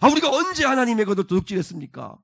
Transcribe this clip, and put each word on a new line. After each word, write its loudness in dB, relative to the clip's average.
아, 6
우리가 2
언제 0
하나님의 2
것을 -2
도둑질했습니까? -6